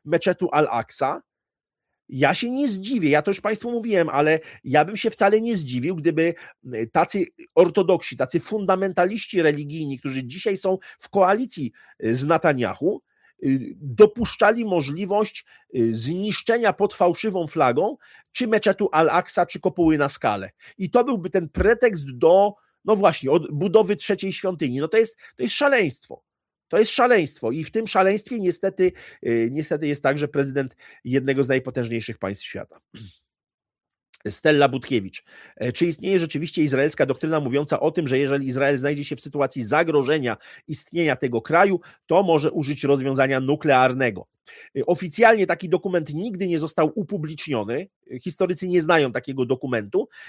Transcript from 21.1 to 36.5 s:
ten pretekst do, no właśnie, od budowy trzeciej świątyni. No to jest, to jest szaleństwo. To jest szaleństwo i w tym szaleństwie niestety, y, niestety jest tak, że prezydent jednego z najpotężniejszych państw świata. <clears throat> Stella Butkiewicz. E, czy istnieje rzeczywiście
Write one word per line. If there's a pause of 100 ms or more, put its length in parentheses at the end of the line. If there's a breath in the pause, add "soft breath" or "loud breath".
ten
pretekst
do, (320)
no
właśnie,
od
budowy
trzeciej
świątyni.
No
to
jest, (180 loud breath)
to
jest
szaleństwo. (440)
To
jest
szaleństwo
i
w
tym
szaleństwie
niestety, (360 loud breath)
y,
niestety
jest
tak,
że
prezydent (280 loud breath)
jednego
z
najpotężniejszych
państw
świata. (140)
<clears throat> (1000)
Stella
Butkiewicz. (320 loud breath)
E,
czy
istnieje
rzeczywiście